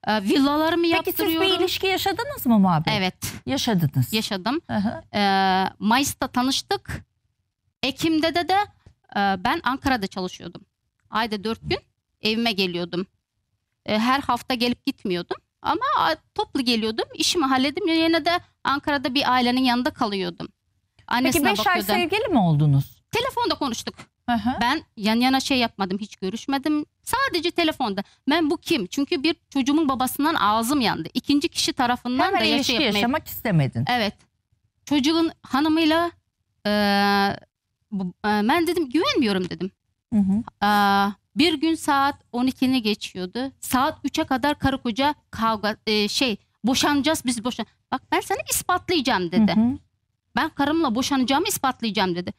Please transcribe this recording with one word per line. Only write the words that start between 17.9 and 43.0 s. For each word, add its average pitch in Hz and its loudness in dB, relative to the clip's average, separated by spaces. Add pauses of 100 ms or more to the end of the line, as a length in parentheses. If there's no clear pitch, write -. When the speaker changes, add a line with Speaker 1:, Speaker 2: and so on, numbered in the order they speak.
Speaker 1:
de 349 0 (240)
Ankara'da 285 -2
bir 269 0
ailenin 254 2
yanında 247 2
kalıyordum. 190 -4 (600)
Annesine 254 2
Speaker 2:
Peki 202 0
beş - 0
ay 370 2
Speaker 1:
bakıyordum. 349 0
Speaker 2:
sevgili 440 0
mi 247 4
oldunuz? 151 2
Speaker 1:
Telefonda 480 -2
konuştuk. - -6 (340)
Speaker 2:
Hı 240 2
hı. 220 -2 (120)
Speaker 1:
Ben 269 0 (160)
yan 220 0
yana 262 2
şey 262 0
yapmadım, 208 -2
hiç 208 -12
görüşmedim. 277 -4 (180)
Sadece 381 -2
telefonda. 247 -2 (260)
Ben 302 2
bu 320 0
kim? 247 -2
Çünkü 285 -2
bir 320 0 (140)
çocuğumun 277 2
babasından 269 0
ağzım 226 2
yandı. 165 -2
İkinci 285 0
kişi - -2
tarafından 247 0
Speaker 2:
Hemen 381 0
Speaker 1:
da 330 0
Speaker 2:
ilişki 285 0
Speaker 1:
yaşa 226 2
yapmayı 208 2 (100)
Speaker 2:
yaşamak 285 -2
istemedin. 139 0
Speaker 1:
Evet. 226 0 (720)
Çocuğun 311 2 (120)
hanımıyla, 320 2 (560)
e, 208 2 (1200)
bu, 196 -4
e, 180 -6 (120)
ben 214 2
dedim, 330 -2
"Güvenmiyorum," 277 0
dedim. 180 -8 (420)
Speaker 2:
Hı 214 4
hı. 202 0
Speaker 1:
Aa, 202 4 (240)
bir 330 4
gün 320 0
saat 277 0 (160)
on 247 -2
ikini 262 0
geçiyordu. 208 -4